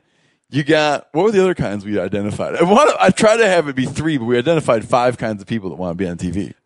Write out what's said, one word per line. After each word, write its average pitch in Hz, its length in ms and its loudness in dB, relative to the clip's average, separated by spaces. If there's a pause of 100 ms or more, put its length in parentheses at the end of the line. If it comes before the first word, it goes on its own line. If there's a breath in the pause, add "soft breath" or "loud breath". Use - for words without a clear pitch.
(500)
you 143 140 -2
got, 151 500 0
what 160 100 0
were 220 80 2
the 196 100 2
other 185 140 2
kinds 104 300 -4
we 104 140 -2
identified? 98 560 -4
I 160 80 2
wanna, 247 360 4
I 190 100 4
tried 220 280 4
to 226 100 4
have 170 200 2
it 135 80 -6
be 127 100 -2
three, 147 320 -2
but 113 80 -6
we 120 120 2
identified 123 500 2
five 123 300 2
kinds 110 240 -6
of 98 60 -20
people 101 240 -6
that - 40 -10
wanna 87 200 -6
be 95 120 -4
on 87 100 -6
T 90 140 -6
V. 87 220 -6 (120)